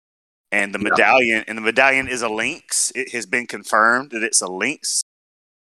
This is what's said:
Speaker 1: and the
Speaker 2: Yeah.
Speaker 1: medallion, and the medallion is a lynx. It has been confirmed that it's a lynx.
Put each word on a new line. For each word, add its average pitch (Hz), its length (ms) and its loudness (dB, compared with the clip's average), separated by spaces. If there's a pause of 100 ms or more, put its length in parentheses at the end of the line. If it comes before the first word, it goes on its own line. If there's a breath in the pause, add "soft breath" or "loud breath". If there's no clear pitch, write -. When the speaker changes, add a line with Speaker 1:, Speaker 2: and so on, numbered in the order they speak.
(500)
Speaker 1:
and 101 240 0
the 101 40 -6
Speaker 2:
Yeah. 101 120 -2
Speaker 1:
medallion, 113 580 4
and 110 80 -8
the 113 60 -8
medallion 131 460 2
is 127 140 -4
a 120 60 -2
lynx. 113 640 -4
It 127 180 -6
has 120 120 -6
been 120 220 -4
confirmed 117 640 2
that 113 120 -4
it's - 200 2
a 95 80 -6
lynx. 101 520 -4 (600)